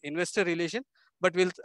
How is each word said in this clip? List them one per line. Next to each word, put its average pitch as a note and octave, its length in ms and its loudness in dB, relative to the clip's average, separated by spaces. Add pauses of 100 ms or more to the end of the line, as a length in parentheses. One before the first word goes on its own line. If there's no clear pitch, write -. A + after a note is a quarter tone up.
investor E3+ 420 0
relation, E3+ 400 -2 (340)
but F3+ 140 2
with F#3 200 4 (120)